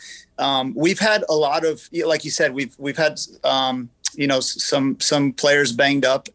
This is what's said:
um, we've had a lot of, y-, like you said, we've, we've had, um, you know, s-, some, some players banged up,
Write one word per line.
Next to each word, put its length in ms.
um, 360
we've 260
had 280
a 60
lot 320
of, 260
y-, 140
like 180
you 80
said, 220
we've, 240
we've 180
had, 240
um, 460
you 140
know, 100
s-, 260
some, 380
some 320
players 400
banged 320
up, 300